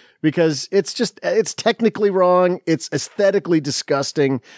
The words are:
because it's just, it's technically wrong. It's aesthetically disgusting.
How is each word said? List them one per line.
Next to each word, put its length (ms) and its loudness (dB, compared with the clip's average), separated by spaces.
because 500 0
it's 220 -2
just, 300 -4
it's 320 -2
technically 560 0
wrong. 560 2
It's 260 -2
aesthetically 680 0
disgusting. 840 -2